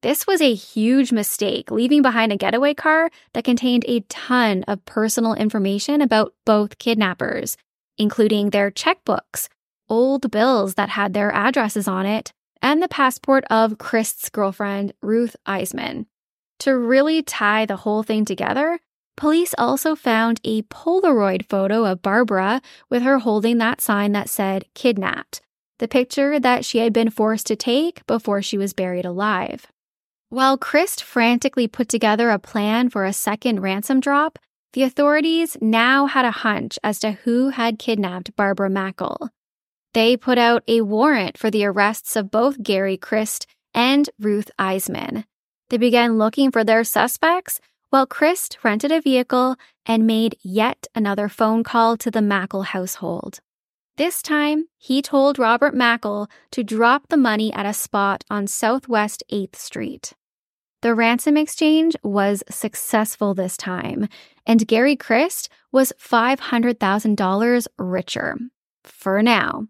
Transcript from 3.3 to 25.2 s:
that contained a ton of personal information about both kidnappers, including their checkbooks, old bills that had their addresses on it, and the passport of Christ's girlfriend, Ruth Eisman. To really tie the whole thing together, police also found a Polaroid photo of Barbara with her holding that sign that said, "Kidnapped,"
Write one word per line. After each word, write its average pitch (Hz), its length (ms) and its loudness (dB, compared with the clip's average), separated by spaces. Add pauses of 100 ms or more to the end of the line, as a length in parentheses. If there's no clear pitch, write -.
that 226 100 -4
contained 247 420 2
a 240 220 0
ton 226 580 0
of 202 180 -6
personal 226 500 0
information 208 680 0
about 220 340 2 (100)
both 208 340 2
kidnappers, - 760 -2 (420)
including 208 520 2
their 202 220 2
checkbooks, - 760 -4 (420)
old 262 400 2
bills 214 440 2
that 202 160 -2
had 202 240 -4
their 208 180 0
addresses 214 560 0
on 190 160 -2
it, 214 260 -4 (300)
and 302 220 2
the 359 60 -2
passport 269 600 0
of 220 300 2
Christ's - 500 -4
girlfriend, 202 720 -4
Ruth 226 340 0 (120)
Eisman. 196 580 -6 (540)
To 269 180 2
really 269 460 2
tie 214 420 0
the 208 120 -4
whole 214 260 -2
thing 214 240 0
together, 277 540 -2 (360)
police 320 400 0
also 269 400 0
found 233 480 0
a 220 200 -2
Polaroid 247 840 0
photo 202 380 0
of 190 160 -4
Barbara 208 580 0 (300)
with 240 120 0
her 262 180 2
holding 220 380 0
that 226 220 0
sign 208 320 0
that 208 160 -2
said, 190 460 -2
"Kidnapped," - 680 -2 (380)